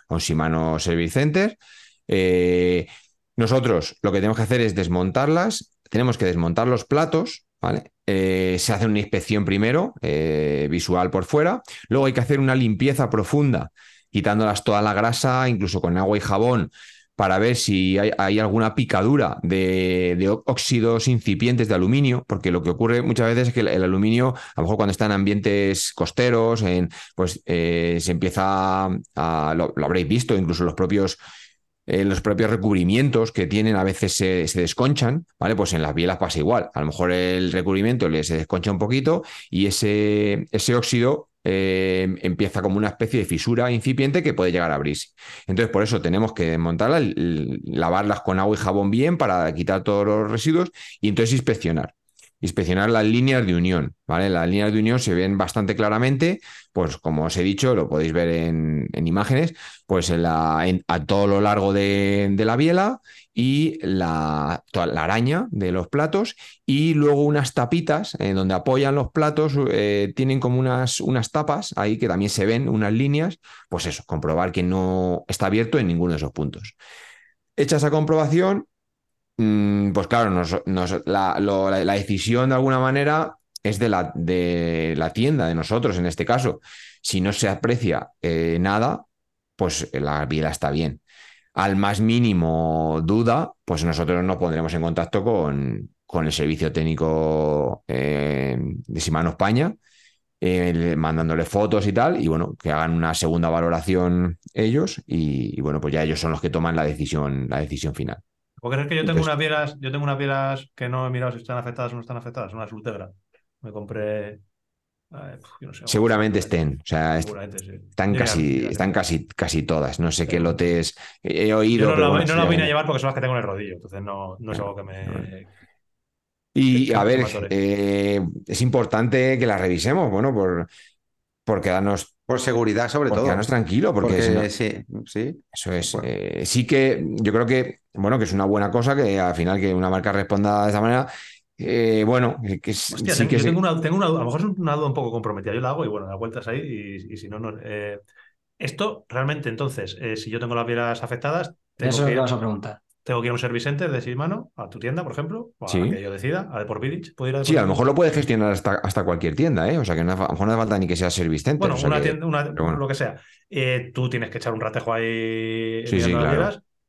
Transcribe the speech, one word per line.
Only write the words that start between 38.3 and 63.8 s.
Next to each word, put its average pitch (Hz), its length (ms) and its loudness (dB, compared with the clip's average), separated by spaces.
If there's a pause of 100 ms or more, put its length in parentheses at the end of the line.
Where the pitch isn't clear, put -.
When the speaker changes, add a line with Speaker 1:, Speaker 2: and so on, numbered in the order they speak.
Speaker 1:
desconcha 90 340 -2
un 95 80 -2
poquito 135 440 0 (260)
y 95 160 2
ese, 104 840 0
ese 120 240 0
óxido, 123 540 0 (140)
eh, 95 640 0 (140)
empieza 95 400 -2
como 98 160 2
una 104 120 0
especie 113 320 -2
de 92 40 0
fisura 120 460 0
incipiente 135 500 0
que 143 140 0
puede 92 160 2
llegar 85 200 0
a 71 40 0
abrirse. 73 320 -4 (400)
Entonces, 104 240 0
por 98 100 2
eso 107 180 0
tenemos 101 340 0
que 82 180 0
desmontarlas, 85 500 2
l-, 82 640 -2
lavarlas 92 580 0
con 95 160 0
agua 101 180 2
y - 40 -6
jabón 98 320 2
bien 147 260 2
para 90 380 0
quitar 90 280 -2
todos 101 220 2
los 107 240 0
residuos 156 420 0 (300)
y 104 80 2
entonces 117 240 2
inspeccionar. 107 640 0 (480)
Inspeccionar 92 460 0
las 110 160 4
líneas 123 400 4
de 92 80 2
unión, 87 400 2 (140)
¿vale? 90 200 0
Las 85 220 2
líneas 104 240 2
de 110 60 2
unión 113 180 2
se 120 160 0
ven 95 240 2
bastante 98 380 0
claramente, 131 640 0 (320)
pues 85 240 -2
como 78 280 -2
os 85 120 -2
he 87 60 0
dicho, 101 320 2
lo 82 120 0
podéis 78 260 0
ver 85 160 2
en, 80 640 0
en 82 140 -2
imágenes, 131 460 0 (320)
pues 87 240 0
en 85 140 2
la, 80 420 2
en, 90 220 0
a 85 180 -2
todo 101 220 2
lo 98 120 4
largo 104 320 2
de, 101 600 2
de 98 140 0
la 113 100 2
biela 180 440 2 (320)
y 139 520 0